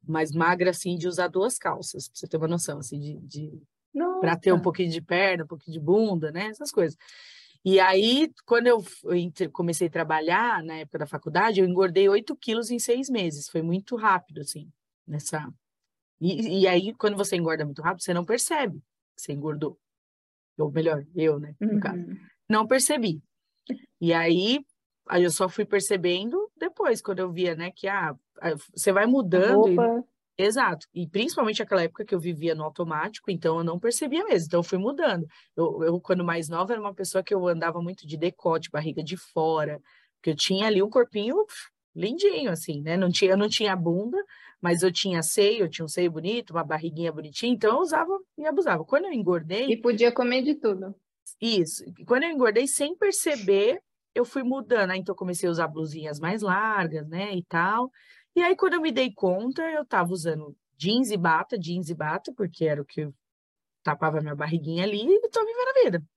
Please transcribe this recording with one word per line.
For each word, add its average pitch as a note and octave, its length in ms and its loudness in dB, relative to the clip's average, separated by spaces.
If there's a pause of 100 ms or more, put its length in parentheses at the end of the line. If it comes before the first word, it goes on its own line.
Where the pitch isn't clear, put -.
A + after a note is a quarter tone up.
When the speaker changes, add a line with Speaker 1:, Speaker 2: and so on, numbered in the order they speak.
Speaker 1:
mas D#3 240 0
magra, F3 380 4
assim, F3 260 -2
de E3+ 120 -4
usar F3+ 200 0
duas G3 300 0
calças, - 500 -6
pra - 120 -20
você - 80 -12
ter E3 100 -4
uma D#3 100 0
noção, E3 320 -2
assim, D3 200 -10
de, D3 200 -10
de, D3 420 -14 (580)
pra E3+ 180 2
ter F#3 160 4
um E3+ 60 4
Speaker 2:
Nossa! - 20 -2
Speaker 1:
pouquinho F3 300 0
de E3 100 -4
perna, F3+ 420 0
um D3 40 -10
pouquinho D#3+ 260 -14
de D#3+ 60 -10
bunda, E3+ 520 2
né? F#3 160 -6
Essas A3 240 -10
coisas. - 260 2 (680)
E F#3+ 140 8
aí, G#3+ 520 4 (140)
quando A#3 220 4
eu A#3 140 6
f-, - 260 -14 (100)
entre-, E3+ 320 -4
comecei E3+ 380 -2
a D#3 40 -2
trabalhar, E3+ 720 0
na D#3+ 120 -10
época D#3 240 -10
da D3+ 80 -6
faculdade, F3+ 520 0
eu F#3 80 6
engordei F#3 420 4
oito A3+ 260 2
quilos A3+ 360 -4
em A#3+ 80 -2
seis B3+ 300 -2
meses. E3+ 400 -4
Foi E3 120 -2
muito F#3 340 -2
rápido, F#3 460 0
assim, - 300 -12 (360)
nessa D3+ 400 -8 (720)
E, F3+ 400 0
e F#3+ 60 8
aí, F#3+ 280 4
quando G#3 220 0
você F#3+ 180 0
engorda D#3+ 300 0
muito D3 160 -10
rápido, F3 220 -2
você F3+ 100 -2
não F3 120 0
percebe A#3+ 540 -2 (360)
que - 60 -18
você D3 120 -8
engordou. D3+ 460 -6 (800)
Ou D3+ 140 0
melhor, D#3 340 0 (100)
eu, D#3 240 2
né, D3 160 -12 (160)
no G#3 80 2
Speaker 2:
Uhum. - 0 -
Speaker 1:
caso. F3+ 220 -4 (480)
Não G#3+ 180 2
percebi. A#3+ 540 2 (800)
E E3+ 120 2
aí, F3+ 520 2 (440)
aí F3+ 140 4
eu F3 80 4
só F#3 180 0
fui G#3 160 -2
percebendo G3 800 0 (120)
depois, E4 440 -2
quando F#3 180 -6
eu F#3 120 -2
via, E3+ 240 0
né, F3 160 -8
que, - 160 -8
ah, F3 280 -2 (260)
ah, E3 140 -2 (200)
você - 160 2
vai G3+ 140 6
mudando A3 640 6
e F3+ 100 4
Speaker 2:
Roupa. A#3 260 2 (360)
Speaker 1:
Exato. G#3 540 0
E E3+ 140 -6
principalmente A3 560 -2
aquela F#3+ 180 2
época F#3+ 240 -4
que - 80 -2
eu F3+ 60 0
vivia E3 340 -2
no D#3 100 -4
automático, E3 680 -6
então E3 260 0
eu E3 60 -2
não E3+ 160 -2
percebia C#4 440 -2
mesmo. G#3+ 220 2
Então E3+ 140 2
eu F3 40 0
fui F#3 140 -2
mudando. A3 480 0 (300)
Eu, D#3+ 280 0
eu, E3+ 160 2
quando F3+ 240 0
mais E3+ 240 -2
nova, F3+ 260 -2
era A3 80 -4
uma G3+ 120 -8
pessoa F#3+ 300 -2
que G#3 100 -2
eu F#3 140 0
andava E3 340 0
muito F3 240 -8
de D3+ 120 -10
decote, E3 520 -2
barriga D3+ 340 -6
de F3+ 140 -8
fora, D#3 640 -2 (340)
porque - 140 -4
eu D3+ 60 0
tinha G3 320 0
ali G3 160 4
um G#3+ 80 -2
corpinho B3 520 2 (520)
lindinho, D4 560 0
assim, D#3 320 -6
né? D#3+ 120 -2
Não F#3 140 2
tinha, F#3 220 4
eu F#3+ 60 4
não G#3 120 2
tinha G#3 260 0
bunda, F#3+ 480 -2 (380)
mas E3+ 220 2
eu F#3 80 4
tinha F3 320 -2
seio, G#3 420 4
eu D#3 40 -4
tinha E3 160 -8
um - 40 -10
seio F3 220 0
bonito, F#3+ 400 -6
uma D#3+ 120 -2
barriguinha D#3 480 -4
bonitinha, D#3 400 -4
então A3 260 2
eu E4 40 2
usava E4 380 0 (180)
e D4+ 80 -8
abusava. C#4 400 0
Quando D4+ 200 2
eu F#4+ 80 -6
engordei F3+ 580 -2
Speaker 2:
E A#3 100 2
podia A#3+ 300 4
comer B3 320 0
de D4 100 0
tudo. G3 400 -2 (480)
Speaker 1:
Isso. G#3 420 -2 (140)
E D#3+ 80 -20
quando B3+ 180 2
eu E4+ 60 -2
engordei, B3+ 380 2
sem D4 280 -2
perceber, C4 840 2 (320)
eu A#3+ 100 2
fui C4 200 -4
mudando. A#3 480 0
Aí, F#3+ 80 -2
então, F#3+ 140 -6
eu - 40 -6
comecei F3+ 320 -2
a - 20 0
usar E3 160 0
blusinhas D3+ 520 -8
mais F#3+ 240 -4
largas, F#3 640 0
né, F#3+ 280 -6
e F3+ 80 -4
tal. G#3 460 0 (460)
E F4 60 4
aí, F4+ 140 4
quando F#4 200 2
eu E4 60 0
me D#4 100 0
dei B3+ 200 0
conta, G#3+ 600 -2
eu D4+ 140 -2
tava F3+ 280 0
usando D#3 420 -6 (220)
jeans A3 320 0
e G#3 80 -2
bata, E3+ 400 0
jeans F3 320 -4
e E3+ 60 -4
bata, D#3 400 -6
porque F3 300 -4
era D3+ 160 0
o C#3 40 -8
que - 160 -8
eu D3 120 -8 (720)
tapava D#3 380 -2
minha D3+ 140 -6
barriguinha D#3+ 480 -4
ali G#3 240 -2
e A4 220 4
tô A#4 160 -2
vivendo A#4+ 240 -2
a C5+ 140 4
vida. E3+ 200 2 (140)